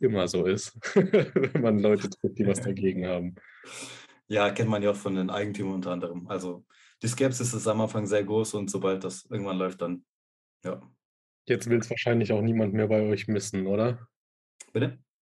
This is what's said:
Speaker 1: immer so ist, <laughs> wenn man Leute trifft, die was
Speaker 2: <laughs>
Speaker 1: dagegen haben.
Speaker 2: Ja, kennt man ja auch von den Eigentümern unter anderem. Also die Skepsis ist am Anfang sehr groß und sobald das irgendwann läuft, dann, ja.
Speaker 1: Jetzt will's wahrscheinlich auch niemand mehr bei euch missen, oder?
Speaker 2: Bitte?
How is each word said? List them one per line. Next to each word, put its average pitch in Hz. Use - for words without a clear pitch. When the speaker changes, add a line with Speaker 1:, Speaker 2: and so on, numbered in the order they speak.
Speaker 1:
immer 101
so 87
ist, 98
<laughs> -
wenn 156
man 110
Leute 101
trifft, -
die 104
was 98
Speaker 2:
<laughs> -
Speaker 1:
dagegen 92
haben. 90
Speaker 2:
Ja, 101
kennt 107
man 104
ja 104
auch 101
von 98
den 92
Eigentümern 101
unter 92
anderem. 90
Also 90
die 113
Skepsis 127
ist 110
am 110
Anfang 107
sehr 104
groß 107
und 101
sobald 95
das 92
irgendwann 98
läuft, 92
dann, 87
ja. -
Speaker 1:
Jetzt 120
will's 117
wahrscheinlich 117
auch 107
niemand 110
mehr 107
bei 107
euch 107
missen, 98
oder? 113
Speaker 2:
Bitte? -